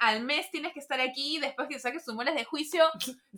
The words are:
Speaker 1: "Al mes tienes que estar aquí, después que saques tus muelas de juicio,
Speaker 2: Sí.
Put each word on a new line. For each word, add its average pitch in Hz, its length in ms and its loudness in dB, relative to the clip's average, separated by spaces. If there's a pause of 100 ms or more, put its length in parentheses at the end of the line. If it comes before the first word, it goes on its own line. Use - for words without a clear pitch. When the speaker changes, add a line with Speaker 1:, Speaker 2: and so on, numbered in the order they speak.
Speaker 1:
"Al 220 220 6
mes 294 280 0
tienes 320 220 -4
que 294 80 -14
estar 262 180 -2
aquí, 277 400 -2
después 285 300 -4
que 277 100 -8
saques 262 260 -4
tus 226 80 -6
muelas 254 220 0
de 233 80 0
juicio, 311 400 2 (160)
Speaker 2:
Sí. 254 160 -6 (220)